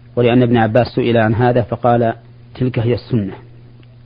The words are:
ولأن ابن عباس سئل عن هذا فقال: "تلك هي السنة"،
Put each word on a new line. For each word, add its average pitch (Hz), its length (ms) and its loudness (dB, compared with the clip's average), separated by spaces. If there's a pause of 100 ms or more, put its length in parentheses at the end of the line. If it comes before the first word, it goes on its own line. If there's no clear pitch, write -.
(160)
ولأن 120 280 2
ابن 117 140 2
عباس 113 300 2
سئل 120 300 -2
عن 110 180 2
هذا 123 260 2
فقال: 117 520 0 (420)
"تلك 127 240 -4
هي 117 140 -2
السنة"، 101 400 -4 (720)